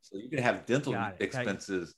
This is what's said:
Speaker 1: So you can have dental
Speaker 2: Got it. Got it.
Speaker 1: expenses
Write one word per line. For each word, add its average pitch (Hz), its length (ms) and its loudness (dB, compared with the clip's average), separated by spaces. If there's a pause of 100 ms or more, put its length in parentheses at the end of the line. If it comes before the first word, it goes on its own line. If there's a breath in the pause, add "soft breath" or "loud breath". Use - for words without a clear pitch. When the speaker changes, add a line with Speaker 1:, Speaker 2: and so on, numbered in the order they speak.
Speaker 1:
So - 160 -14
you 113 140 -8
can 143 80 0
have 110 260 4
dental 131 300 2
Speaker 2:
Got 110 200 -2
it. 90 40 -18
Got - 20 -2
it. 104 40 2
Speaker 1:
expenses 98 720 -2